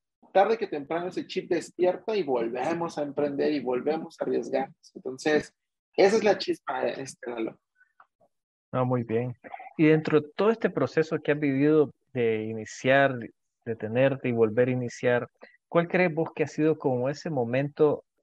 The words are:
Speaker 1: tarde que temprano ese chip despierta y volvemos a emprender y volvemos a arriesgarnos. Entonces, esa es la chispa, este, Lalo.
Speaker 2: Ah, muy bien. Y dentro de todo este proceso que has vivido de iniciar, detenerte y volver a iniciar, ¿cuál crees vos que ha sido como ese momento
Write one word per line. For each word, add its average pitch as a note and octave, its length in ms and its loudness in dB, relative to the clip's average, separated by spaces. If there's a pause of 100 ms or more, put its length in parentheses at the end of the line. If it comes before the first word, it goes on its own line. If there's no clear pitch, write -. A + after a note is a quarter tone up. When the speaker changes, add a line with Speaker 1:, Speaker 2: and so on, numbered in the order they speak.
(320)
Speaker 1:
tarde G3+ 260 4
que G3+ 80 -4
temprano D#3+ 400 -6
ese F3 200 -8
chip - 220 -6
despierta F3+ 680 -2
y F#3 80 0
volvemos C3+ 720 -4
a D3+ 40 -4
emprender D3 500 -2
y C#3+ 80 -2
volvemos B2+ 600 -4
a C#3 40 -4
arriesgarnos. B2+ 720 -4
Entonces, C#3+ 580 -2 (420)
esa G3 200 6
es G#3 80 2
la G3 120 4
chispa, C3+ 520 -4
este, C3 420 -10
Lalo. A2+ 260 -6 (1160)
Speaker 2:
Ah, B2+ 100 0
muy B2 220 0
bien. A#2 320 -4 (420)
Y D#3+ 80 6
dentro D#3 340 4
de D3 140 -2
todo G3+ 160 2
este A3+ 180 0
proceso D#3+ 540 -2
que - 80 0
has D3 80 0
vivido D3 540 4 (200)
de A2+ 320 0
iniciar, B2+ 720 0 (480)
detenerte B2 640 0
y B2 40 0
volver A2+ 340 4
a B2+ 60 0
iniciar, B2 580 -2 (380)
¿cuál E3+ 180 2
crees F3+ 260 0
vos D#3 220 -4
que - 80 -4
ha C#3 60 -2
sido D#3 280 0
como B2+ 320 -2
ese D3 220 -8
momento C#3 720 0 (200)